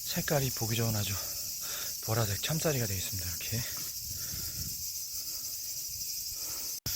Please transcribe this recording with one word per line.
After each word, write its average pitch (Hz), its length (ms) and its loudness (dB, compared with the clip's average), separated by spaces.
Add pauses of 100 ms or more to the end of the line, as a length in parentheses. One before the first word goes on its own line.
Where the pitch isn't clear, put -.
(140)
색깔이 143 360 4
보기 113 240 2
좋은 113 220 4
아주 98 180 2 (920)
보라색 110 360 4
참쌀이가 151 440 4
되겠습니다. 92 420 0
이렇게. 107 320 0 (3250)